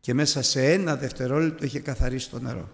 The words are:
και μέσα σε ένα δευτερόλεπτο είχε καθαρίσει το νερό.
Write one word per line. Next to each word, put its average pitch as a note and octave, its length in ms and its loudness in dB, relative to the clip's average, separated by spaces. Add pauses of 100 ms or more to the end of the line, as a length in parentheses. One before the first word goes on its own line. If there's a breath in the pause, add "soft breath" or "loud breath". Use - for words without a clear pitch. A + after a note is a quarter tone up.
και B2 140 -2
μέσα C#3 280 2
σε C3+ 300 4
ένα F3 240 2
δευτερόλεπτο C#3+ 680 -2
είχε C#3 160 -4
καθαρίσει B2+ 500 -2
το - 80 -8
νερό. A#2 360 -6